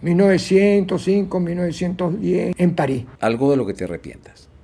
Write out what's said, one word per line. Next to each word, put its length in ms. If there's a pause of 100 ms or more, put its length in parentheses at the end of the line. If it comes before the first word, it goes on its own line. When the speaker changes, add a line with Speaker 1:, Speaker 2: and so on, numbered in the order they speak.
Speaker 1:
Mil 140
novecientos 880
cinco, 360
mil 160
novecientos 640
diez, 380
en 160
París. 300 (160)
Speaker 2:
¿Algo 300
de 60
lo 100
que 80
te 100
arrepientas? 640 (160)